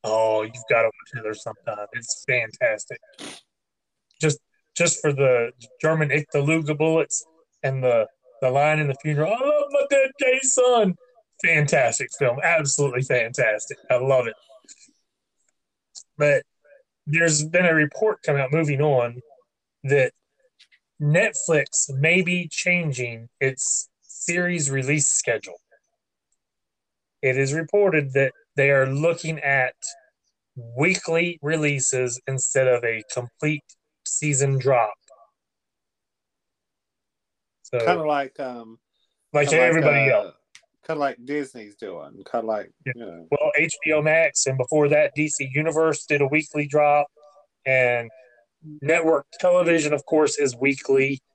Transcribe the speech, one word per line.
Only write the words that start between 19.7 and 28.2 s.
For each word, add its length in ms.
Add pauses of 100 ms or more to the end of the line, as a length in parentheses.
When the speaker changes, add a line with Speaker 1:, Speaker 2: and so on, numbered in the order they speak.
Speaker 1:
that 300 (880)
Netflix 880
may 320
be 280
changing 800 (140)
its 480 (120)
series 680
release 380
schedule. 500 (1600)
It 160
is 160
reported 600
that 200 (220)